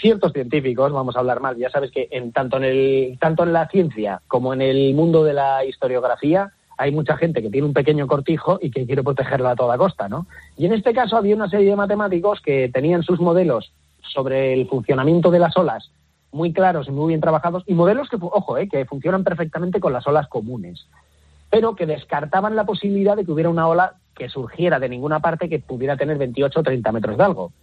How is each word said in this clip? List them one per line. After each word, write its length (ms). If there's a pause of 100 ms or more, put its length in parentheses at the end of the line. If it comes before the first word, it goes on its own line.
ciertos 320
científicos, 600
vamos 240
a 40
hablar 200
mal, 160
ya 140
sabes 200
que 200
en, 220
tanto 260
en 60
el, 540
tanto 240
en 100
la 160
ciencia 600
como 240
en 80
el 340
mundo 300
de 80
la 320
historiografía, 880 (280)
hay 120
mucha 260
gente 240
que 80
tiene 160
un 80
pequeño 320
cortijo 560
y 80
que 160
quiere 160
protegerlo 480
a 40
toda 220
costa, 320
¿no? 180 (300)
Y 80
en 80
este 220
caso 240
había 180
una 140
serie 180
de 80
matemáticos 640
que 320
tenían 300
sus 180
modelos 540 (400)
sobre 400
el 120
funcionamiento 640
de 100
las 180
olas 320 (420)
muy 220
claros 340
y 20
muy 180
bien 120
trabajados, 460
y 80
modelos 340
que, 80
fu-, 160
ojo, 240
eh, 100
que 200
funcionan 380
perfectamente 540
con 140
las 140
olas 220
comunes, 580 (640)
pero 260
que 80
descartaban 720
la 80
posibilidad 500
de 120
que 60
hubiera 180
una 180
ola 280 (180)
que 160
surgiera 480
de 100
ninguna 320
parte 300
que 80
pudiera 400
tener 180
veintiocho 440
o 20
treinta 300
metros 260
de 60
algo. 280 (100)